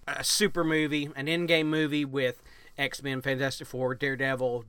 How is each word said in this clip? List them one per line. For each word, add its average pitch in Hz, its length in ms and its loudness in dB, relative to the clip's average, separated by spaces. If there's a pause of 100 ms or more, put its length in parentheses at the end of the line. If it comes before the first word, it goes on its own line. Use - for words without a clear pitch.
a - 180 -4
super 175 400 2
movie, 151 500 2
an 139 120 -4
Endgame 165 400 2
movie 151 380 2
with 135 380 -2 (340)
X-Men, 135 460 -4
Fantastic 135 440 -2
Four, 127 280 -2
Daredevil, 131 760 -2